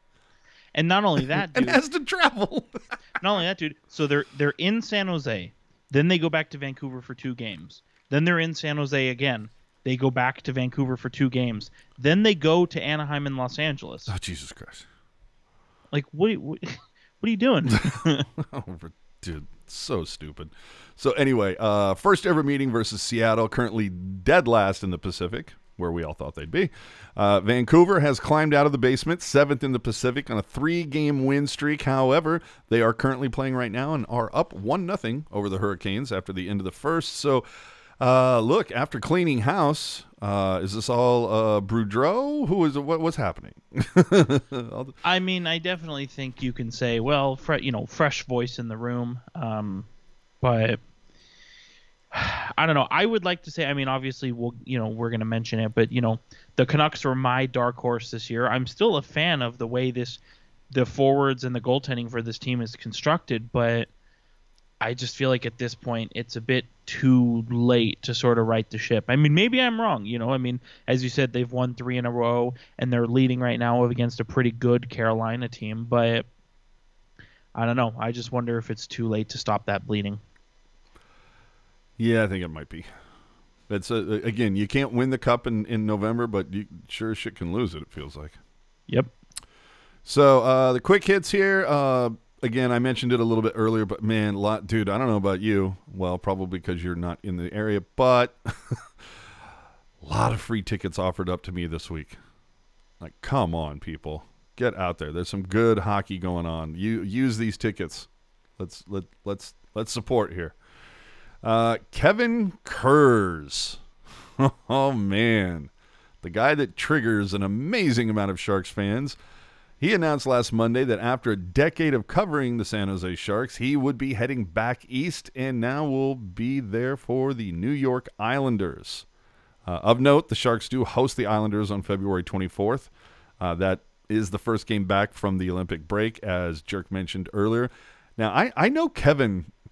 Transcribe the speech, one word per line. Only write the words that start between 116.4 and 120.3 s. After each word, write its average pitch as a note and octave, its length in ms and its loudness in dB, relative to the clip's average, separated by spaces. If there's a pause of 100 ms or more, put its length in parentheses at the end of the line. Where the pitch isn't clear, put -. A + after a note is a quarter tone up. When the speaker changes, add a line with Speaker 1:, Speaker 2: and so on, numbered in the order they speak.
Speaker 2:
that C#3+ 200 -2
triggers A2 580 0
an G2 100 -2
amazing B2 640 0
amount G2+ 220 0
of F2+ 80 -6
Sharks G2 320 -2
fans. G#2+ 440 -4 (600)
He G3 160 2
announced D#3+ 340 2
last B2 260 2